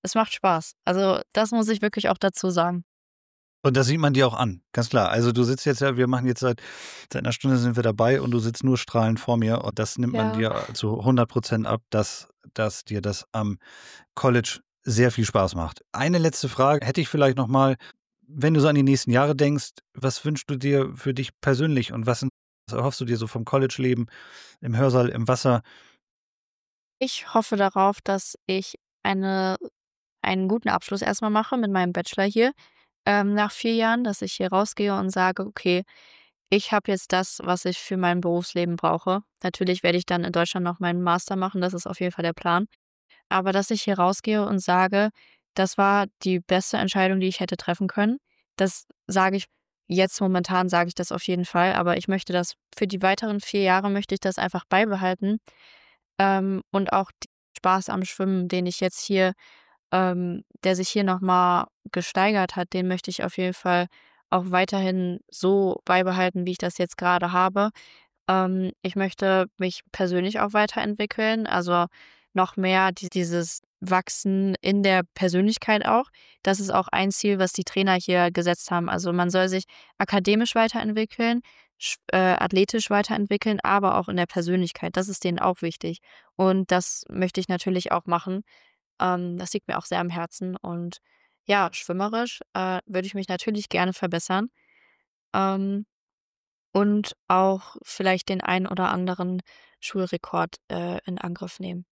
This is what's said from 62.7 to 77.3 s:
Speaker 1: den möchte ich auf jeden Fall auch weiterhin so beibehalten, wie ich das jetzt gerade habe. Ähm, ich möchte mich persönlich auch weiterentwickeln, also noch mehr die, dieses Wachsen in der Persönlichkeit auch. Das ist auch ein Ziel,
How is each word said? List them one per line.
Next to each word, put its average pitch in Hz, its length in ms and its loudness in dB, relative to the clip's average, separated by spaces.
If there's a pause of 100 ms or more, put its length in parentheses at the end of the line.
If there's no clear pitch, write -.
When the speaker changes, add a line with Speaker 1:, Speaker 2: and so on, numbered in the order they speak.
Speaker 1:
den 180 160 -2
möchte 185 240 -4
ich - 120 -6
auf - 140 -6
jeden 180 160 -2
Fall 180 340 0 (420)
auch 185 180 0
weiterhin 185 720 0 (100)
so 190 540 2
beibehalten, 185 640 2
wie 185 60 -4
ich 180 60 -6
das 180 200 -6
jetzt 175 200 -4
gerade 175 360 0
habe. 190 380 2 (580)
Ähm, 185 420 0 (100)
ich 185 140 -6
möchte 190 520 2 (100)
mich 185 240 -4 (100)
persönlich 185 480 -2
auch 208 140 0
weiterentwickeln, 214 920 0
also 175 400 2 (460)
noch 185 240 0
mehr 190 340 2
die, 180 180 -10
dieses 170 520 -2 (180)
Wachsen 190 800 0
in 202 220 2
der 185 200 4 (100)
Persönlichkeit 202 720 0
auch. 247 220 2 (360)
Das 196 160 2
ist 196 120 -4
auch - 180 2
ein 196 220 0
Ziel, 202 280 0